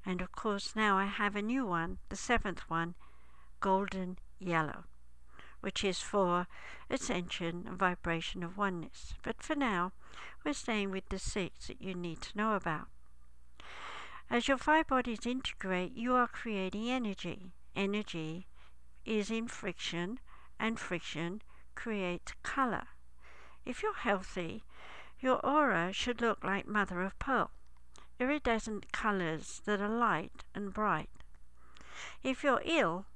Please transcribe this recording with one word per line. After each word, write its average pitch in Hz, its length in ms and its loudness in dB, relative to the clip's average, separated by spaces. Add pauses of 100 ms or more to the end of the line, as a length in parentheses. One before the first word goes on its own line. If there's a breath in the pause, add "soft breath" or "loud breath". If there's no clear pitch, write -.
And 185 160 0
of 185 100 -4
course 202 440 0
now 208 220 6
I 196 80 4
have 202 300 2
a 208 60 2
new 247 240 2
one, 175 340 2 (100)
the 202 60 -4
seventh 214 540 2
one, 165 260 2 (640 soft breath)
golden 190 580 2 (200)
yellow, 170 480 0 (720 loud breath)
which - 240 -2
is 185 160 2
for 180 480 4 (420 loud breath)
ascension 175 760 0
and 180 100 -4
vibration 180 680 2
of 185 140 -6
oneness. 185 680 -2
But - 200 -2
for 311 120 0
now, 196 360 2 (540 loud breath)
we're 294 80 2
staying 208 380 2
with 190 180 -4
the 190 100 0
six - 480 0
that - 140 -6
you 190 120 -4
need 175 280 -4
to - 160 -6
know 214 160 4
about. 170 340 0 (1400 loud breath)
As 240 180 4
your 269 100 6
five 311 300 6
bodies 240 380 2
integrate, 190 680 0
you 247 200 0
are 247 140 6
creating 202 640 -2
energy. 190 640 -2 (240)
Energy 185 720 0 (560 soft breath)
is 208 280 2
in 226 160 0
friction, 180 720 -2 (400 loud breath)
and 220 200 2
friction 170 600 -2 (340 soft breath)
creates 190 580 -2 (100)
color. 247 440 2 (800 loud breath)
If 247 160 -4
you're 415 140 0
healthy, 196 680 0 (560 loud breath)
your 254 260 4
aura 233 460 6
should 233 300 0
look 226 220 2
like 196 240 2
mother 190 340 2
of 190 180 -2
pearl, 254 320 2 (680 loud breath)
iridescent 233 720 2
colors 180 760 0
that 208 160 2
are 208 80 2
light 220 540 2 (100)
and 196 200 -4
bright. 180 360 2 (1120 loud breath)
If 262 220 -2
you're 269 220 6
ill 196 500 4